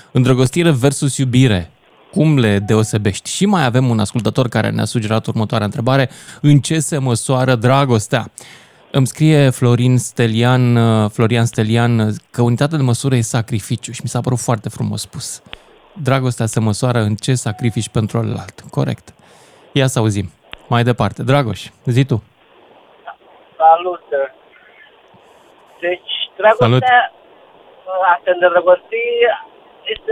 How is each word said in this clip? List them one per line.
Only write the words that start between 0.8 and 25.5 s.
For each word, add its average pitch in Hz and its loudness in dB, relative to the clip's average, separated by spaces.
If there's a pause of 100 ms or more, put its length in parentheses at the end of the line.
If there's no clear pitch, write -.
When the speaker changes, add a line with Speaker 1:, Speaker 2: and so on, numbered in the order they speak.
Speaker 1:
iubire. 123 2 (400)
Cum 151 2
le 104 2
deosebești? 107 -2
Și 185 0
mai 185 2
avem 127 2
un 113 0
ascultător 113 -2
care 110 0
ne-a 107 -4
sugerat 110 -2
următoarea 110 -2
întrebare. 131 0 (320)
În 147 6
ce 160 -2
se 151 -4
măsoară 127 0
dragostea? 127 0 (600)
Îmi 135 2
scrie 151 2
Florin 123 2
Stelian, 120 0
uh, 113 2
Florian 117 0
Stelian, 117 0
uh, 107 0 (240)
că - -2
unitatea 143 0
de 139 0
măsură 127 0
e 120 2
sacrificiu 117 -6
și - -12
mi 123 -6
s-a 120 -4
părut 120 -2
foarte 120 -4
frumos 107 -6
spus. - -14 (600)
Dragostea 127 0
se 110 -4
măsoară 113 0
în 107 0
ce - -2
sacrifici 117 -4
pentru 113 -2
celălalt. 107 -8
Corect. - -6 (580)
Ia 131 0
să 127 -2
auzim. 104 -2 (380)
Mai 120 2
departe. 113 -2
Dragoș, 120 0 (200)
zi 131 2
tu. 120 -2 (1300)
Speaker 2:
Salut! 170 2 (1800)